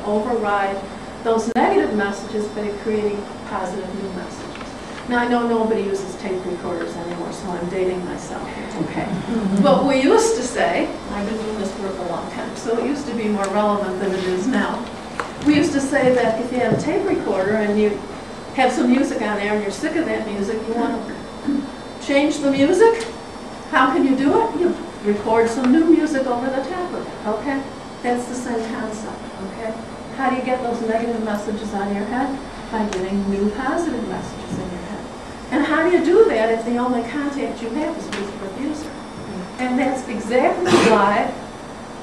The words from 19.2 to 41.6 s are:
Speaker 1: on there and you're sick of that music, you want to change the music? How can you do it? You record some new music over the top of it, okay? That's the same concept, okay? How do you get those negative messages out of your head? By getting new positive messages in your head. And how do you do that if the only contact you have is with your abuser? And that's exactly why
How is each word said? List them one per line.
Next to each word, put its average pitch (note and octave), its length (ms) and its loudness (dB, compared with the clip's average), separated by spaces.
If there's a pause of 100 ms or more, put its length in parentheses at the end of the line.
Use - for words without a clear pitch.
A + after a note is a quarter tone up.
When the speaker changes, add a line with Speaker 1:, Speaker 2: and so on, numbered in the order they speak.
Speaker 1:
on G#3+ 160 0
there G#3 160 0
and G#3+ 80 2
you're G3 100 -2
sick D#4 260 -2
of D#4+ 80 2
that A3 200 -2
music, G3+ 320 -2 (100)
you A3+ 60 -2
want C4 220 0 (100)
to - 560 -4 (400)
change C#4+ 380 2
the C#4 120 4
music? F#4 540 6 (640)
How C4 200 6
can C#4+ 140 4
you C4 100 4
do E4+ 260 4
it? - 180 0
You F4 140 4 (300)
record A3 460 4
some B3+ 220 4
new D#4+ 120 8
music D4+ 440 6
over B3 180 0
the C4+ 180 0
top F4 300 -4
of - 120 -6
it, - 220 -8
okay? C4+ 340 -2 (420)
That's B3 240 0
the B3 80 -6
same A#3+ 280 -4 (100)
concept, A3 460 -6 (320)
okay? A3+ 220 -6 (420)
How C4 140 0
do B3+ 80 2
you B3+ 60 -2
get B3+ 200 0
those A#3 240 0
negative A3+ 380 0
messages G#3 480 -4
out G3+ 160 -2
of G3+ 40 0
your G3+ 120 -2
head? C4 340 -2 (320)
By G#3+ 180 0
getting G3 400 -2
new G3 220 2
positive C4 560 -2
messages - 460 -8
in F#3 180 -4
your F3+ 180 -8
head. G3 160 -10 (460)
And D4 140 2
how D#4+ 220 2
do F4+ 80 4
you D4 80 4
do G4 260 8
that A3 200 2
if A3+ 160 0
the A#3+ 120 0
only B3 320 0
contact C#4+ 520 -4
you A3+ 80 -6
have D#4 280 -2
is - 80 -8
with G3+ 360 -6
your G3 80 -6
abuser? D4+ 400 -6 (680)
And B3+ 180 0
that's C#4+ 300 0
exactly B3+ 640 2 (180)
why F#3+ 420 4 (720)